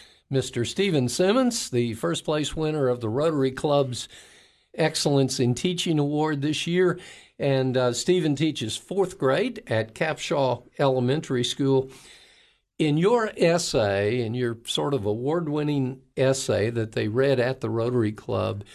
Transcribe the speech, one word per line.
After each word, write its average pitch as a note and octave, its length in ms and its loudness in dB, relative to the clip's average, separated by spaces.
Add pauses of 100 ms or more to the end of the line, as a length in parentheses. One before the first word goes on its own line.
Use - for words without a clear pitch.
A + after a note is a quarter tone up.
(300)
Mister B2 340 -2
Stephen D3+ 460 0
Simmons, A#3 600 2
the A#2+ 260 0
first E3 280 -4
place D3+ 320 -2
winner D#3 320 0
of B2 140 0
the A2 80 -2
Rotary C#3 420 0
Club's C3+ 560 0 (680)
Excellence C#3+ 640 2
in B2 160 2
Teaching F3 460 0
Award D3 420 0
this D3 240 -4
year. F3 320 2 (400)
And, C3 380 0
uh, B2 160 2
Stephen D#3+ 460 0
teaches C#3+ 400 -2
fourth F#3 400 -4
grade E3+ 500 0
at A2 280 -2
Capshaw D3 680 -2 (160)
Elementary C3 640 0
School. C3+ 460 0 (880)
In D3+ 180 2
your G#3+ 400 2
essay, B2 840 2
in A2+ 120 -4
your A#2+ 320 -2
sort D3 280 -2
of A2+ 120 -2
award-winning D3 960 -2 (160)
essay A#2 540 0
that A2+ 240 -4
they A2 160 -2
read C3 280 2
at B2 220 0
the A2+ 100 -4
Rotary A2+ 440 0
Club, G#2 500 -4 (120)